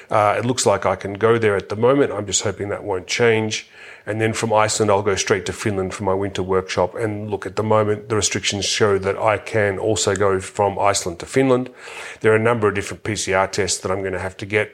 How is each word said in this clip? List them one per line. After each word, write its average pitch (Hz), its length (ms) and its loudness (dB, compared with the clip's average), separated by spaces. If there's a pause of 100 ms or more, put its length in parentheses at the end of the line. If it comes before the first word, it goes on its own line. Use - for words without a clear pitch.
Uh, 104 280 4
it 104 80 -4
looks 123 200 0
like 98 200 2
I 95 100 2
can 98 180 -8
go 113 240 4
there 107 180 2
at 92 140 -4
the 101 80 -6
moment. 127 340 4
I'm 104 140 -6
just - 160 -2
hoping 98 280 -4
that 98 140 -6
won't 92 240 -6
change. 110 640 0 (380)
And 107 140 -2
then 110 100 2
from 110 220 -2
Iceland, 107 360 2
I'll 101 140 4
go 101 120 0
straight 92 320 0
to 92 60 -6
Finland 95 400 -4
for 104 120 -6
my 95 80 2
winter 98 280 -4
workshop. 92 540 -2
And 107 340 -6
look, 98 160 -6
at 95 120 -8
the 107 40 -2
moment, 107 460 2
the 113 80 -2
restrictions 101 480 -2
show 101 340 2
that 98 200 -2
I 107 200 2
can 101 400 0
also 104 380 0
go 95 240 2
from 98 400 -2
Iceland 98 400 0
to - 60 -12
Finland. 127 440 2 (520)
There 110 100 4
are 110 60 6
a - 20 4
number 113 300 2
of 98 40 -2
different 98 300 -8
P 107 140 -4
C 95 160 -4
R 95 140 4
tests 95 340 -4
that 98 100 -4
I'm 98 100 -2
gonna 95 160 -4
have 92 200 -8
to 110 80 -10
get 104 280 -2